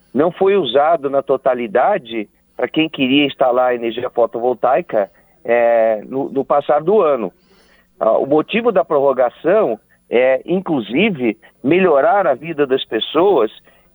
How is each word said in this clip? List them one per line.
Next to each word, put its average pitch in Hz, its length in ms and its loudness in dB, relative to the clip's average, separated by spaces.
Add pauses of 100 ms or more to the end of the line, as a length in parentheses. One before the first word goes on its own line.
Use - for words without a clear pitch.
(140)
não 156 180 0
foi 196 240 0
usado 143 540 0
na 135 140 -2
totalidade 123 1080 -2 (260)
pra 120 120 -4
quem 160 200 -2
queria 143 380 0
instalar 127 480 0
energia 117 380 -6
fotovoltaica, 123 960 0 (380)
é, 117 600 2
no, 131 220 -6
no 135 140 -4
passar 147 380 0
do 196 220 2
ano. 127 280 0 (680)
Ah, 110 180 2
o - 80 0
motivo 175 460 0
da 180 120 -4
prorrogação 139 960 0 (300)
é, 127 340 2
inclusive, 151 920 -2 (260)
melhorar 170 640 2
a 147 80 0
vida 147 320 -4
das 127 180 -2
pessoas 139 680 0 (440)